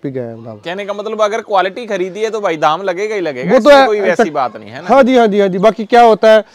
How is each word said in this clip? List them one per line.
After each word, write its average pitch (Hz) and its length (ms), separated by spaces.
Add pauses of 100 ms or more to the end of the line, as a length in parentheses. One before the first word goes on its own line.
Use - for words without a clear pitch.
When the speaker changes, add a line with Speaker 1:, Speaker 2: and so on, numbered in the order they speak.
Speaker 1:
भी 143 80
गया 127 140
है 113 200
दाम। 110 140
Speaker 2:
कहने 180 260
का 196 80
मतलब 214 300
अगर 214 200
क्वालिटी 196 440
खरीदी 190 360
है 220 80
तो 214 100
भाई 185 160
दाम 156 260
लगेगा 196 320
ही 202 60
लगेगा, 151 320
Speaker 1:
वो 254 60
तो 247 120
Speaker 2:
इसमें 285 100
Speaker 1:
है, 262 60
Speaker 2:
कोई 214 120
Speaker 1:
ऐसा 190 240
Speaker 2:
वैसी 190 80
बात 127 260
नहीं 107 140
है 131 120
ना। 180 60
Speaker 1:
हाँ 262 140
जी, 254 140
हाँ 233 100
जी, 202 140
हाँ 202 80
जी। 185 100
बाकी 214 260
क्या 233 180
होता 220 300
है, 220 120 (100)